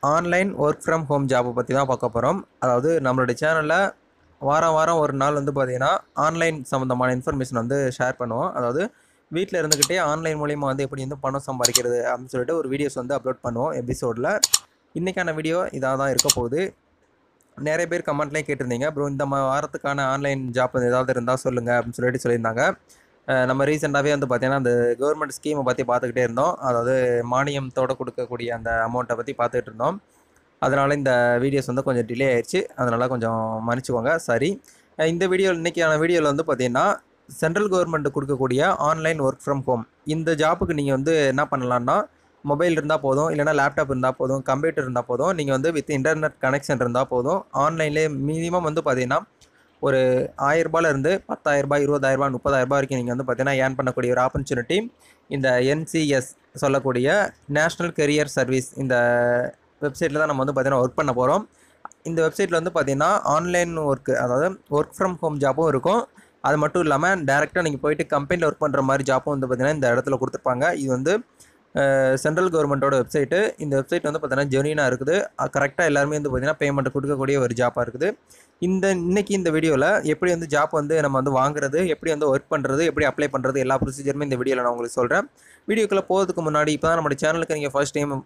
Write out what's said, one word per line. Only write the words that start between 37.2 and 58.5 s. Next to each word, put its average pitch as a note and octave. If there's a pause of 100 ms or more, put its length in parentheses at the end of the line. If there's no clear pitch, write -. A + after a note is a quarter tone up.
central F3
government E3
கொடுக்கக்கூடிய C3+ (180)
online D#3
work C3+
from C#3
home B2+ (240)
இந்த D#3
ஜாப்புக்கு E3+
நீங்க C#3+
வந்து C#3 (100)
என்ன C3+
பண்ணலாம்னா, B2+ (460)
மொபைல் D3
இருந்தா D#3
போதும், C#3+
இல்லைன்னா D3+
laptop C#3+
இருந்தா C3
போதும், C3+
computer D3
இருந்தா B2
போதும், B2+
நீங்க D3
வந்து C3+
with D#3
internet D3+
connection C#3
இருந்தா B2
போதும், C3 (160)
ஆன்லைன்லயே D#3 (180)
minimum E3
வந்து D#3
பார்த்தீங்கன்னா, B2+ (640)
ஒரு C3+ (380)
ஆயிரம் D#3
ரூபாயில D#3+
இருந்து C#3 (100)
பத்தாயிரம் C#3+
ரூபாய், C#3+
இருபதாயிரம் C3+
ரூபாய், C#3
முப்பதாயிரம் B2+
ரூபாய் C#3
வரைக்கும் C#3
நீங்க A#2+
வந்து B2+
பார்த்தீங்கன்னா C3
earn C3
பண்ணக்கூடிய B2+
ஒரு B2
opportunity C3 (520)
இந்த C3+ (160)
என் D3+
சி E3
எஸ் C3+ (240)
சொல்லக்கூடிய C3+ (400)
National E3
Career D3
Service B2+